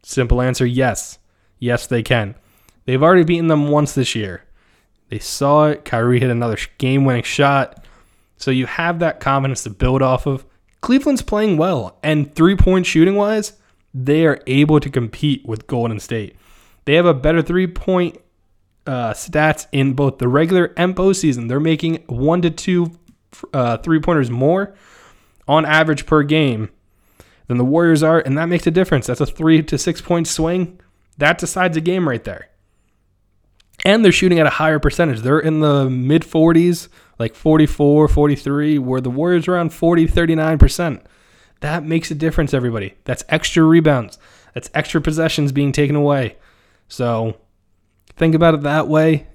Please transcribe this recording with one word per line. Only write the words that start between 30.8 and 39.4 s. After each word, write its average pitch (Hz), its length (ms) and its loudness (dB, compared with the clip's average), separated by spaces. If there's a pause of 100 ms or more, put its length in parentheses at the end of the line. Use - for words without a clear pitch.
That 151 200 2
decides 180 380 -2
a 160 40 -2
game 175 280 -2
right 120 140 -4
there. - 260 -14 (1400)
And 214 200 2
they're 180 80 6
shooting 180 260 2
at 156 80 4
a 135 40 2
higher 156 280 0
percentage. 143 420 0
They're 139 200 0
in 156 200 -2
the 143 300 2
mid 131 340 0
forties, 165 640 2 (300)
like 113 160 -4
forty-four, 151 720 4
forty-three, 147 720 0
where 131 220 -4
the 127 100 -6
Warriors 165 380 -2